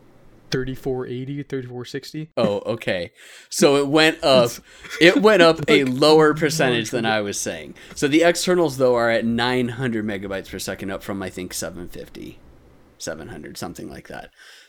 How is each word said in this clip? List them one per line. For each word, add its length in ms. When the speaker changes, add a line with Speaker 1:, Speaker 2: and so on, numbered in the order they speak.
Speaker 1:
thirty-four 560
eighty, 380
thirty-four 400
sixty. 520
Speaker 2:
Oh, 300
okay. 460
So 260
it 100
went 380
up, 220
Speaker 1:
It's 140
Speaker 2:
it 220
went 200
up 260
a 160
Speaker 1:
<laughs> 0
like 160
Speaker 2:
lower 340
percentage 560
than 140
Speaker 1:
larger. 140
Speaker 2:
I 20
was 180
saying. 360
So 140
the 160
externals, 540
though, 180
are 140
at 140
nine 440
hundred 360
megabytes 460
per 80
second, 320
up 140
from, 180
I 80
think, 240
seven 340
fifty, 520
seven 300
hundred, 300
something 300
like 200
that. 220